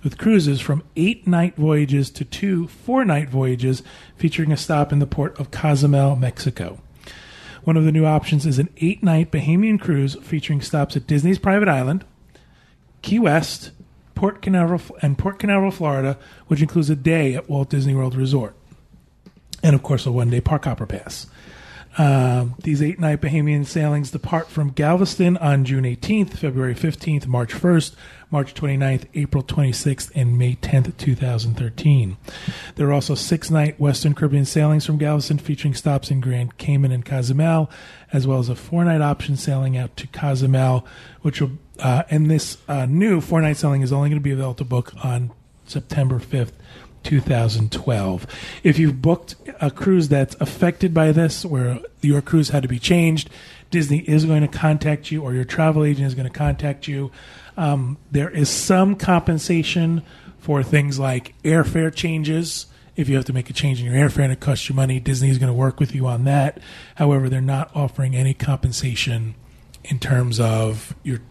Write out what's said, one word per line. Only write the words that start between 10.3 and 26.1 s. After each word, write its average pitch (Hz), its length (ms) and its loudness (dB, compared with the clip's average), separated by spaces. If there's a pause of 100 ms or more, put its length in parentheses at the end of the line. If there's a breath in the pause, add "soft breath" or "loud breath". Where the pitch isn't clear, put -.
stops 143 340 -2
at 131 100 -4
Disney's 160 320 2
private 196 300 2
island, 139 360 0 (1000 soft breath)
Key 226 180 0
West, 160 500 0 (460)
Port 202 260 -2
Canaveral, 180 380 2 (200)
and 143 160 0
Port 196 220 -4
Canaveral, 196 320 2
Florida, 139 480 -2 (300 loud breath)
which 147 120 2
includes 156 300 2
a 156 60 2
day 143 400 2
at - 120 -8
Walt 139 220 -2
Disney 135 240 0
World 131 220 -2
Resort. 131 400 0 (1040)
And, 151 140 6
of - 80 0
course, 135 220 -2
a 127 60 -2
one-day 120 280 0
park - 240 0
hopper 117 220 -4
pass. - 420 -12 (680 loud breath)
Um, 127 640 2
these 147 200 0
eight-night 156 380 -2
Bahamian 147 460 0
sailings 147 460 -2
depart 165 360 -4
from 147 220 -2
Galveston 175 680 2
on 143 300 2
June 131 180 0
eighteenth, 180 540 -2